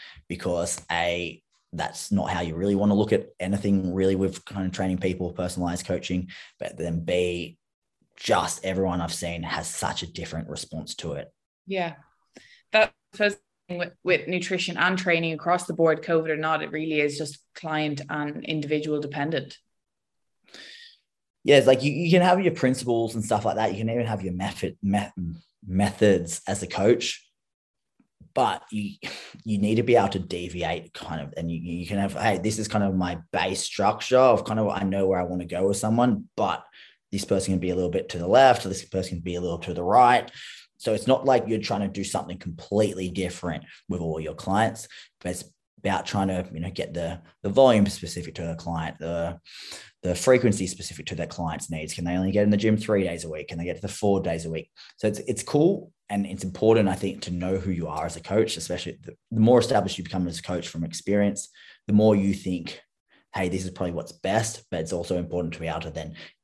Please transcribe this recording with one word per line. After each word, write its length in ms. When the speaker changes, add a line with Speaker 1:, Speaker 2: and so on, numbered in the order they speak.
Speaker 1:
because 640
A, 500
that's 380
not 200
how 100
you 160
really 180
want 160
to 60
look 160
at 160
anything 560
really 220
with 280
kind 220
of 60
training 260
people, 340
personalized 540
coaching. 440
But 180
then 280
B, 520
just 480
everyone 360
I've 140
seen 300
has 240
such 340
a 80
different 380
response 480
to 160
it. 200
Speaker 2:
Yeah. 280
That's 200
the 60
first 200
thing 100
with, 140
with 240
nutrition 500
and 220
training 360
across 320
the 60
board, 300
covid 280
or 60
not, 260
it 100
really 280
is 160
just 220
client 460
and 340
individual 560
dependent. 560
Speaker 1:
Yeah, 120
it's 100
like 160
you, 100
you 180
can 100
have 220
your 100
principles 640
and 100
stuff 220
like 100
that. 160
You 60
can 100
even 160
have 180
your 120
method, 480
me-, 300
methods 800
as 160
a 40
coach, 580
but 360
you, 260
you 120
need 200
to 60
be 140
able 120
to 100
deviate 720
kind 300
of, 160
and 120
you, 80
you 280
can 120
have, 140
"Hey, 240
this 220
is 100
kind 160
of 100
my 240
base 300
structure 560
of 260
kind 160
of, 80
I 140
know 240
where 140
I 40
want 160
to 80
go 200
with 100
someone, 580
but 280
this 120
person 300
can 60
be 100
a 40
little 160
bit 200
to 80
the 100
left, 380
or 20
this 160
person 340
can 20
be 160
a 40
little 200
to 120
the 100
right." 480
So 160
it's 120
not 180
like 220
you're 140
trying 220
to 60
do 160
something 340
completely 720
different 540
with 120
all 180
your 160
clients, 540
but 120
it's 120
about 280
trying 220
to, 240
you 80
know, 100
get 240
the, 260
the 80
volume 360
specific 500
to 100
the 80
client, 440
the, 400
the 120
frequency 520
specific 400
to 80
their 120
client's 440
needs. 240
Can 100
they 120
only 160
get 120
in 60
the 60
gym 200
three 280
days 200
a 40
week? 200
Can 100
they 60
get 120
to 60
the 60
four 320
days 260
a 40
week? 200
So 120
it's, 120
it's 220
cool. 500
And 160
it's 160
important, 460
I 60
think, 280
to 80
know 280
who 120
you 160
are 200
as 100
a 40
coach, 360
especially 460
the, 120
the 100
more 180
established 400
you 60
become 220
as 120
a 40
coach 240
from 160
experience, 680
the 60
more 240
you 160
think, 480
"Hey, 160
this 140
is 60
probably 220
what's 200
best," 580
but 100
it's 140
also 240
important 340
to 80
be 80
able 120
to 100
then 240